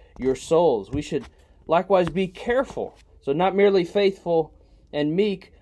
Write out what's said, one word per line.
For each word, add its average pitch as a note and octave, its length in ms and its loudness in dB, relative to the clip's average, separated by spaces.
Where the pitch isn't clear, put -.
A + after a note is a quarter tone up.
your B2+ 180 -2
souls." C#3+ 540 0
We C#3+ 140 -6
should C3+ 220 -8
likewise F3 420 2
be F3+ 180 -2
careful. - 680 -6
So - 120 -4
not F3+ 240 0
merely G3 280 4
faithful F3 720 -2
and D3 240 -2
meek, G3 460 -2